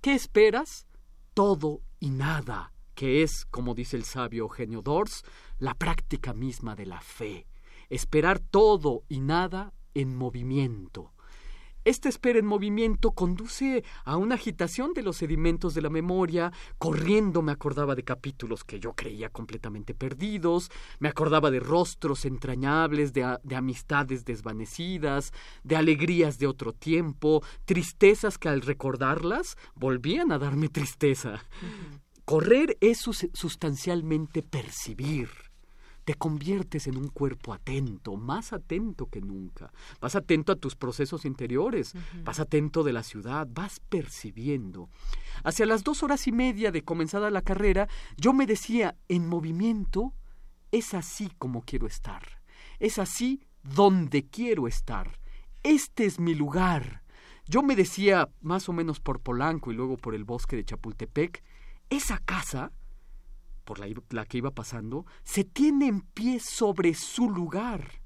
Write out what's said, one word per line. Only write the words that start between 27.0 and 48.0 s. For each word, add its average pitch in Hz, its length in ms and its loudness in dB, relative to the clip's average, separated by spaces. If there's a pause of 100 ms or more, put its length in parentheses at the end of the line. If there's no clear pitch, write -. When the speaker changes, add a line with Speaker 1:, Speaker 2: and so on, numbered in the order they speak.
Speaker 1:
tristezas 202 720 6
que - 140 -2
al 139 100 2
recordarlas 139 960 -2 (180)
volvían 139 580 0
a 147 60 2
darme 143 300 0
tristeza. 135 640 0 (300)
Speaker 2:
Ujú. 180 360 -12 (280)
Speaker 1:
Correr 220 560 6
es 233 160 8
sus-, 196 340 -4
sustancialmente 160 1120 -2
percibir. 131 880 -6 (760)
Te 147 100 -2
conviertes 156 720 -2
en 131 100 -2
un 139 120 -4
cuerpo 131 440 -4
atento, 110 640 -6
más 135 380 -6
atento 190 560 -6
que 104 100 -10
nunca. 95 500 -10 (300)
Vas - 160 -2
atento 156 340 2
a 185 60 4
tus - 180 -6
procesos 139 500 -4
interiores, 135 680 -2
Speaker 2:
Ujú. 180 300 -10
Speaker 1:
vas - 160 -4
atento 151 420 2
de 143 120 2
la 113 80 -4
ciudad, 123 460 -8
vas 165 320 -8
percibiendo. 110 1080 -6 (560)
Hacia 185 220 2
las 220 180 2
dos 294 180 0
horas 285 240 0
y 247 60 2
media 220 400 2
de 160 100 0
comenzada 170 480 0
la 190 120 0
carrera, 196 440 4 (300)